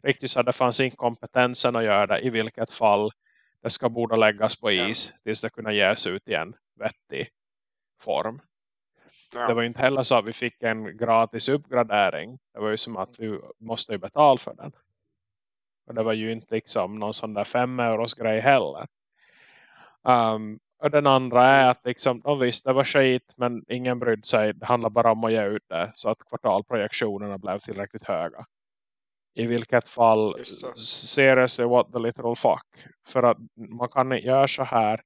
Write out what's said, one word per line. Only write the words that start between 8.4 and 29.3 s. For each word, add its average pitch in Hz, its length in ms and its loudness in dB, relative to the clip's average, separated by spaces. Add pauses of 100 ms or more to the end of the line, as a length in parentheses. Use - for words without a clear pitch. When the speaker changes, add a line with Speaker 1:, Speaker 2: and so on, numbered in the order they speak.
Speaker 2:
Ja. 120 140 -4
Speaker 1:
Det 117 60 0
var 117 80 0
ju 117 60 -2
inte 120 120 -10
heller 131 240 2
så 127 120 2
att 107 100 2
vi 113 80 -8
fick - 300 -8
en 110 340 -4
gratis 113 520 0
uppgradering. 110 920 0 (140)
Det 104 60 -16
var 107 100 -2
ju 107 80 -2
som 113 200 -10
att 95 220 -10
vi 110 200 -8 (200)
måste 113 320 -10
ju 104 60 -6
betala 131 400 2
för - 160 -12
den. - 180 -16 (1160)
Och 120 60 -14
det 113 100 -2
var 113 100 0
ju 110 180 -4
inte 113 240 -8
liksom 107 440 -4
någon 104 140 -4
sån 110 200 -8
där 104 100 -2
fem 127 360 -2
euros 113 340 -2
grej 110 260 -2
heller. 101 480 0 (1200)
Ehm, 110 520 2 (200)
och 147 120 0
den 147 160 4
andra 127 380 6
är 135 140 8
Speaker 2:
Mm. 127 120 6
Speaker 1:
att - 140 -4
liksom, 123 380 -2
ja, 143 120 0
visst, 123 280 -2
det 131 100 0
var 135 100 2
skit, 131 520 2
men 123 320 -4
ingen 123 320 -4
brydde 113 280 -2
sig. 107 260 2
Det - 120 -12
handlar 117 240 0
bara 113 220 4
om 110 120 0
att 113 80 0
ge 110 140 0
ut 104 240 -4
det 85 260 -4
så - 140 -4
att - 100 -4
kvartalprojektionerna 104 1160 -4
blev 98 220 -6
tillräckligt 101 440 -12
höga. 85 420 -6 (880)